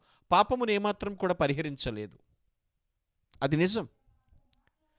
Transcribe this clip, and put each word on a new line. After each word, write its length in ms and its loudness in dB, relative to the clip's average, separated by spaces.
పాపమును 400 4
ఏమాత్రం 440 -2
కూడా 200 0
పరిహరించలేదు. 840 -4
అది 140 0
నిజం. 320 0